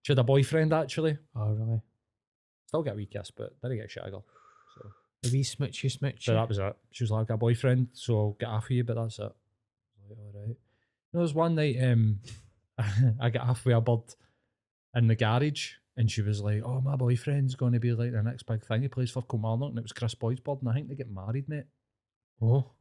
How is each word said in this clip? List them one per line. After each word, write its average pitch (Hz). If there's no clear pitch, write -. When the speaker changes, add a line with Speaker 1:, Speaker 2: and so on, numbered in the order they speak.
Speaker 1:
She -
had 131
a 123
boyfriend, 139
actually. 156
Speaker 2:
Oh, 107
really? 110
Speaker 1:
Still 160
get 127
a -
wee 104
kiss, -
but -
didn't 123
get 107
a -
shagger, 95
so. -
Speaker 2:
A 120
wee 135
smoochy -
smoochy. -
Speaker 1:
But 117
that 110
was 101
it. 98
She -
was 107
like, 110
"I -
got 120
a -
boyfriend, 120
so -
I'll 104
get 113
off 107
of -
you," 123
but 117
that's 113
it. 104
Like, 110
all 104
right. 120
There 170
was 165
one 165
night, 151
um, 113
<laughs> 110
I 120
got 123
halfway 123
a 117
bird 117
in 117
the 113
garage, 123
and 113
she 110
was 104
like, 104
"Oh, 131
my 139
boyfriend's 127
gonna 120
be, 120
like, 120
the 110
next 120
big 110
thing. 113
He 139
plays 123
for 127
Kilmarnock," 113
and 117
it 117
was 113
Chris 113
Boyd's 120
bird, 139
and 127
I 113
think 143
they 135
get 127
married, 107
mate. 151
Speaker 2:
Oh. 123